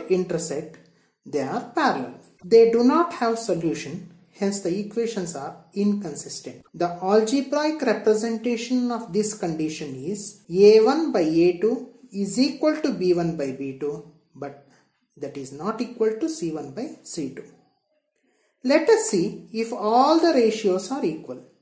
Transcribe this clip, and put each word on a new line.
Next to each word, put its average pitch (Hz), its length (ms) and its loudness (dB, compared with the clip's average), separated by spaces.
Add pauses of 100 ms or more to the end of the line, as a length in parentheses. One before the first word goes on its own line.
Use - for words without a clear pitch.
intersect, 170 680 -2 (460)
they 143 180 -4
are 170 320 -6
parallel. 196 440 -2 (240)
They 226 280 8
do 233 120 2
not 311 300 4
have 226 260 -2
solution, 165 760 -4 (240)
hence 202 240 -2
the 175 180 -2
equations 208 560 -6
are - 180 -12 (200)
inconsistent. 202 1000 -4
The 175 160 -2 (140)
algebraic 269 800 2
representation 226 1080 0
of 233 220 -8
this 208 220 0
condition 156 600 -6
is 160 460 -8 (100)
A 208 300 8
one 269 320 2
by 196 80 2
A 165 400 4
two 247 300 -2 (200)
is 196 300 -2
equal 302 400 0
to 269 140 -2
B 180 180 0
one 170 240 0
by 135 160 -4
B 135 260 -8
two, 147 320 -8 (240)
but 139 320 -14 (520)
that 143 180 -10
is 135 160 -10
not 196 300 -8
equal 220 360 -2
to 320 100 -2
C 165 240 -4
one 143 200 -10
by 254 300 -10
C 143 320 -8
two. - 100 -14 (1160)
Let - 280 2
us - 180 4
see 196 460 -2
if 226 180 -4
all 262 480 4
the 330 140 4
ratios 214 580 2
are 285 100 -6
equal. 156 400 -6 (200)